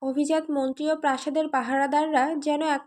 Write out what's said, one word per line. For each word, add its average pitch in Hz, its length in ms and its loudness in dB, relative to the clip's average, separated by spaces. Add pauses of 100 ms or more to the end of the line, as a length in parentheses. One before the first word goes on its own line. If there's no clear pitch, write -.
অভিজাত 294 500 0
মন্ত্রী 277 400 -2
ও 311 40 2
প্রাসাদের 302 520 0
পাহারাদাররা 277 880 2
যেন 294 260 -2
এক 294 260 0